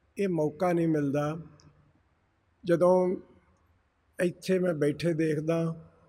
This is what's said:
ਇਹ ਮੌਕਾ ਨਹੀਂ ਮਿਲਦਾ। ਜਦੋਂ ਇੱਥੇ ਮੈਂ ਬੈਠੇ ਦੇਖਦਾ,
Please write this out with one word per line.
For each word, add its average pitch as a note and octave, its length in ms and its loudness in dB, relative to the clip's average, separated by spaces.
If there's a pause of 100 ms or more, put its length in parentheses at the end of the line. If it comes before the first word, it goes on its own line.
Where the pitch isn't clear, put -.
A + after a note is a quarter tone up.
(180)
ਇਹ G3+ 100 -2
ਮੌਕਾ E3 460 0
ਨਹੀਂ E3+ 140 2
ਮਿਲਦਾ। D3 500 0 (1300)
ਜਦੋਂ F3+ 500 4 (1080)
ਇੱਥੇ F#3 360 -2
ਮੈਂ F3+ 140 0
ਬੈਠੇ D3+ 400 0
ਦੇਖਦਾ, D#3+ 600 -2 (340)